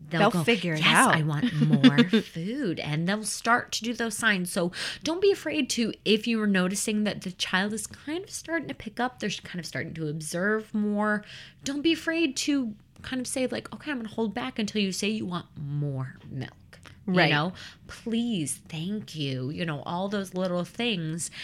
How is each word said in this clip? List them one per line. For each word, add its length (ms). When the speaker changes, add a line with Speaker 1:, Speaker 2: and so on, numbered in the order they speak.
Speaker 1:
they'll 120
Speaker 2:
They'll 100
Speaker 1:
go, 140
Speaker 2:
figure 280
it 80
Speaker 1:
"Yes, 160
Speaker 2:
out. 180
Speaker 1:
I 80
want 300
more 300
Speaker 2:
<laughs> 240
Speaker 1:
food." 580
And 260
they'll 180
start 480
to 120
do 80
those 240
signs. 340
So 220
don't 160
be 100
afraid 400
to, 220
if 200
you 140
are 60
noticing 580
that 160
the 120
child 420
is 120
kind 380
of 60
starting 380
to 60
pick 240
up, 200
they're 100
kind 160
of 60
starting 260
to 160
observe 640
more, 500
don't 180
be 100
afraid 460
to 380
kind 180
of 60
say, 200
like, 280
"Okay, 160
I'm 80
gonna 100
hold 240
back 260
until 220
you 120
say 180
you 160
want 280
more 640
milk." 220
Speaker 2:
Right. 200
Speaker 1:
You 80
know, 160
"Please, 800
thank 460
you." 360
You 140
know, 220
all 220
those 260
little 300
things, 640